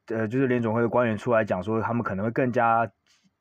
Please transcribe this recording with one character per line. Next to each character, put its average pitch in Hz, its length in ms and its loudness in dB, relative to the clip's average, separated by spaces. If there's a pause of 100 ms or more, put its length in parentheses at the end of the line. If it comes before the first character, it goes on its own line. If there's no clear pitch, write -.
呃， 110 200 -2
就 117 100 -4
是 135 80 2
联 123 160 2
总 113 140 0
会 117 60 2
的 117 80 2
官 120 180 2
员 110 100 -2
出 123 160 -4
来 110 100 4
讲 95 200 -2
说， 110 180 -2
他 104 100 -2
们 117 120 -2
可 101 100 -6
能 98 120 -4
会 117 60 -2
更 123 200 0
加 117 360 2 (540)